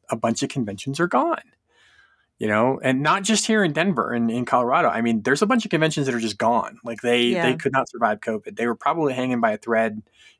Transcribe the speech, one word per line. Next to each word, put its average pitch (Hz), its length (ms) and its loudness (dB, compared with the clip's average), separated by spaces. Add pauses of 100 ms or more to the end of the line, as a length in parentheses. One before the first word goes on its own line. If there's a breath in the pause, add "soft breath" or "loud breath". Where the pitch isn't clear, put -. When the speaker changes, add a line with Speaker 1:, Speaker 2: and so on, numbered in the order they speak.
Speaker 1:
a - 60 -4
bunch 117 260 -2
of 135 80 -2
conventions 123 500 -6
are 170 60 2
gone, 302 380 0 (960 soft breath)
you 110 80 -2
know, 113 340 2
and 131 220 0
not 175 180 2
just 202 240 0
here 220 180 2
in 165 80 2
Denver 147 420 0
and 117 180 0
in 120 120 -2
Colorado. 127 460 2
I 110 140 -2
mean, 113 180 2
there's 135 220 0
a - 20 4
bunch 226 180 2
of - 60 -10
conventions 156 380 0
that 123 80 0
are 117 40 -2
just 110 200 -4
gone. 113 440 0
Like, 117 180 -10
they, 120 200 2
Speaker 2:
Yeah. 120 300 2
Speaker 1:
they 127 40 -2
could - 160 -4
not 135 160 0
survive 113 320 -2
covid. 104 360 -6
They 117 100 -2
were 120 80 0
probably 143 400 0
hanging 127 280 -2
by 113 100 2
a 107 80 -4
thread 113 420 0 (380 soft breath)